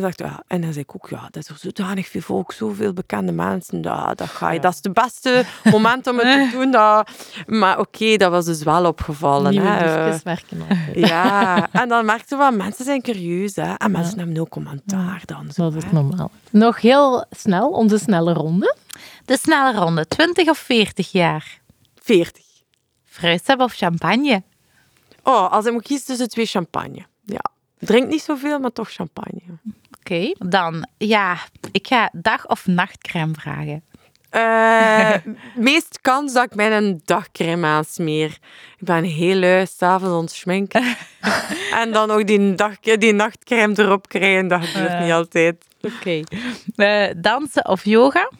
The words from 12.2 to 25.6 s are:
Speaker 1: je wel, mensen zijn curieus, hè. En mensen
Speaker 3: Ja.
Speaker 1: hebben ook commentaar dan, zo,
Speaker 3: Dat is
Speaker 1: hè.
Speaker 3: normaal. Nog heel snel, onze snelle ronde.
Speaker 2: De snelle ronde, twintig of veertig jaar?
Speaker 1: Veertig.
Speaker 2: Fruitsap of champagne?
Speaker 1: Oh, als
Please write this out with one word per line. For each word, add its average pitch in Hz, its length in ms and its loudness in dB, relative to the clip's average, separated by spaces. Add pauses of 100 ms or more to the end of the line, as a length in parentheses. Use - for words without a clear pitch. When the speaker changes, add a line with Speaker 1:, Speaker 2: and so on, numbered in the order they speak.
Speaker 1:
je 269 60 0
wel, 277 120 4
mensen 208 320 -6
zijn 269 180 -2
curieus, 190 540 -6
hè. 165 180 -4
En - 160 -2
mensen 175 280 -2
Speaker 3:
Ja. 175 60 -6
Speaker 1:
hebben 165 180 -4
ook 160 80 -6
commentaar 180 720 -8
dan, 147 280 -12
zo, 175 100 -2
Speaker 3:
Dat 160 120 0
is 160 100 -6
Speaker 1:
hè. - 80 -6
Speaker 3:
normaal. 151 380 0 (200)
Nog 226 300 4
heel 262 500 4
snel, 208 380 0
onze 220 300 2
snelle 175 340 2
ronde. 170 440 0 (480)
Speaker 2:
De - 140 0
snelle 269 400 2
ronde, 165 300 0
twintig 339 400 2
of 311 100 2
veertig 214 540 0
jaar? 156 460 0 (440)
Speaker 1:
Veertig. - 420 0 (600)
Speaker 2:
Fruitsap 175 560 0
of 247 140 0
champagne? 190 680 0 (800)
Speaker 1:
Oh, 196 300 2
als 214 140 2